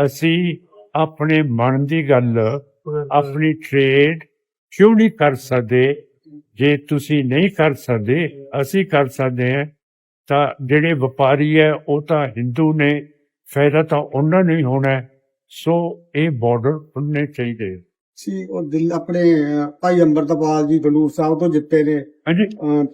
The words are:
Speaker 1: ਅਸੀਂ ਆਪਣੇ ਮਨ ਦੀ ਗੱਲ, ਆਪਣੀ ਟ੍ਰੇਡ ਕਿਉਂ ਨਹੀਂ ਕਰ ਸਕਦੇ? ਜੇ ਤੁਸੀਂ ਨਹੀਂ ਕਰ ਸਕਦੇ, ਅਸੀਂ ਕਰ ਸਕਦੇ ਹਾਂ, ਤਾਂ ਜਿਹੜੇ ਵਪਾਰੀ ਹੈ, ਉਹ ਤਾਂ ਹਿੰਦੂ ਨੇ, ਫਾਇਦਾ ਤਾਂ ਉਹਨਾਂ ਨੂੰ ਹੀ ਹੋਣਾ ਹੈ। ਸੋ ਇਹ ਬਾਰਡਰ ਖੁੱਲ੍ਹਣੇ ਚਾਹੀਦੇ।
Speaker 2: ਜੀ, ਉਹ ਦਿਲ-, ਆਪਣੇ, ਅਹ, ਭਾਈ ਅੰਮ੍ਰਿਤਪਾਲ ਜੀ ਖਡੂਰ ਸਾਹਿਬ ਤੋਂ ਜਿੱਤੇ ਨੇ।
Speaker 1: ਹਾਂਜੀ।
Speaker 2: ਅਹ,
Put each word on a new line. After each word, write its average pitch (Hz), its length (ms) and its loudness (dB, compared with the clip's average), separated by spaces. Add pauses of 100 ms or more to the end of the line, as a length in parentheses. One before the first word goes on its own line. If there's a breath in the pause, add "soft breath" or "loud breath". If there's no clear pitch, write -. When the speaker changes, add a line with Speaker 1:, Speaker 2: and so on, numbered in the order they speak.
Speaker 1:
ਅਸੀਂ 165 520 -2 (380)
ਆਪਣੇ 156 460 0
ਮਨ 131 440 0
ਦੀ 147 240 -2
ਗੱਲ, 120 520 2 (500)
ਆਪਣੀ 147 420 0
ਟ੍ਰੇਡ 139 680 0 (540)
ਕਿਉਂ 214 180 6
ਨਹੀਂ 214 160 4
ਕਰ 147 240 0
ਸਕਦੇ? 127 680 0 (540)
ਜੇ 143 220 2
ਤੁਸੀਂ 143 480 -2
ਨਹੀਂ 151 240 0
ਕਰ 156 240 0
ਸਕਦੇ, 135 760 -4 (140)
ਅਸੀਂ 190 240 -2
ਕਰ 143 220 0
ਸਕਦੇ 127 460 -2
ਹਾਂ, 143 120 -4 (640)
ਤਾਂ 139 360 0
ਜਿਹੜੇ 151 280 2
ਵਪਾਰੀ 143 680 2
ਹੈ, 156 140 4 (140)
ਉਹ 147 140 -2
ਤਾਂ 151 260 -2
ਹਿੰਦੂ 123 460 -2
ਨੇ, 147 340 0 (460)
ਫਾਇਦਾ 147 300 2
ਤਾਂ 156 160 -2
ਉਹਨਾਂ 156 440 0
ਨੂੰ 165 140 2
ਹੀ 160 60 -2
ਹੋਣਾ 135 280 0
ਹੈ। 131 180 -4 (380)
ਸੋ - 260 -4 (420)
ਇਹ 160 160 0
ਬਾਰਡਰ 120 460 -2
ਖੁੱਲ੍ਹਣੇ 147 500 -6
ਚਾਹੀਦੇ। 113 480 -8 (420)
Speaker 2:
ਜੀ, 190 320 -10
ਉਹ 175 200 -8
ਦਿਲ-, 160 240 -2
ਆਪਣੇ, 175 280 -4 (120)
ਅਹ, 147 380 -2 (100)
ਭਾਈ 180 200 2
ਅੰਮ੍ਰਿਤਪਾਲ 156 680 2
ਜੀ 156 120 2
ਖਡੂਰ 151 300 2
ਸਾਹਿਬ 156 300 -2
ਤੋਂ 170 100 0
ਜਿੱਤੇ 151 340 2
ਨੇ। 151 140 0
Speaker 1:
ਹਾਂਜੀ। 170 480 -2
Speaker 2:
ਅਹ, 147 380 -2 (100)